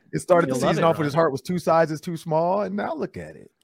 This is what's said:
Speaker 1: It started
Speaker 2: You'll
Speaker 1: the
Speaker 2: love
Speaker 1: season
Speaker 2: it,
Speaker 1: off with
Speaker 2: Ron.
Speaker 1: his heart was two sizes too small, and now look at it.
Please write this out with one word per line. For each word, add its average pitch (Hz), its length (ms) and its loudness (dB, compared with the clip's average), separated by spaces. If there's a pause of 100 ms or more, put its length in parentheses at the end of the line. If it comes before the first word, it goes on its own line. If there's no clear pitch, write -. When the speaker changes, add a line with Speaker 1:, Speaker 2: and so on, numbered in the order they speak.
(120)
Speaker 1:
It 160 80 -4
started 170 280 4
Speaker 2:
You'll 131 100 -2
Speaker 1:
the - 80 0
Speaker 2:
love 170 80 2
Speaker 1:
season 156 100 0
Speaker 2:
it, - 20 6
Speaker 1:
off 165 100 4
with - 40 -8
Speaker 2:
Ron. 151 60 0
Speaker 1:
his 139 80 -4
heart 165 180 2
was 135 80 -6
two 180 180 -4
sizes 160 420 2
too 170 180 -8
small, 170 440 -2
and 190 140 -6
now 208 180 -4
look 247 220 -8
at 80 200 -12
it. - 140 -20 (140)